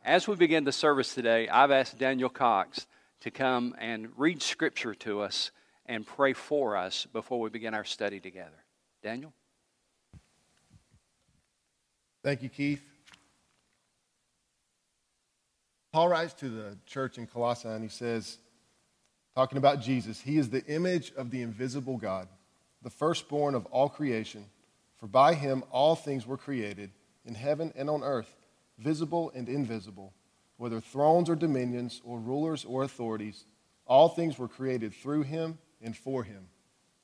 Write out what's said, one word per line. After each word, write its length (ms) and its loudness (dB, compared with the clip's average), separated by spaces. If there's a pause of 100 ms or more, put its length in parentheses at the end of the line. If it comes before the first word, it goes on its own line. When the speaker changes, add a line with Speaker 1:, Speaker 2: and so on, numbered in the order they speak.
Speaker 1:
As 220 4
we 80 0
begin 300 4
the 80 0
service 420 2
today, 340 2
I've 220 8
asked 280 4
Daniel 320 0
Cox 580 0 (320)
to 100 -8
come 480 -2
and 380 -8
read 260 0
Scripture 540 -2
to 240 -4
us 320 -4 (340)
and 200 -8
pray 260 2
for 440 0
us 360 -4
before 280 -4
we 100 -4
begin 240 -8
our 100 -4
study 360 -6
together. 440 -18 (380)
Daniel? 300 -8 (3000)
Speaker 2:
Thank 180 -2
you, 80 -8
Keith. 320 -2 (3000)
Paul 160 6
writes 260 2
to 140 -8
the 380 -10
church 320 -6
in 80 -10
Colossae, 420 -2
and 140 -6
he 80 -8
says, 480 -6 (960)
talking 240 0
about 240 6
Jesus, 380 -2
"He 180 0
is 120 2
the 160 -2
image 500 -2
of 160 -8
the 100 -4
invisible 560 -6
God, 300 -6 (540)
the 60 -14
firstborn 680 0
of 100 -4
all 220 4
creation, 580 -4 (520)
for 100 -14
by 260 8
him 380 -2
all 240 4
things 320 -6
were 100 -6
created, 540 -8 (320)
in 100 -12
heaven 400 -4
and 160 -4
on 140 -2
earth, 320 -4 (420)
visible 560 -2
and 140 -8
invisible, 640 -6 (440)
whether 220 -6
thrones 480 4
or 60 2
dominions 720 -2
or 160 -10
rulers 440 -2
or 200 -2
authorities, 640 -6 (380)
all 240 8
things 300 -2
were 100 -6
created 460 -4
through 280 -2
him 360 -6 (260)
and 120 -8
for 260 -4
him. 240 -14 (580)